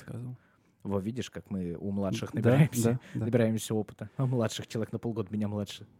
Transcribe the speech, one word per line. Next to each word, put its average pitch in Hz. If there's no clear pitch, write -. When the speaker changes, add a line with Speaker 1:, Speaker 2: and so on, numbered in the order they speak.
Speaker 1:
рассказывал. 123
Speaker 2:
Во, 101
видишь, 110
как -
мы 90
у 98
младших 98
Speaker 1:
Да, -
Speaker 2:
набираемся, 120
Speaker 1:
да, 127
да. 113
Speaker 2:
набираемся 113
опыта. 107
А 135
младших 117
человек 110
на 113
полгода 107
меня 104
младше. 104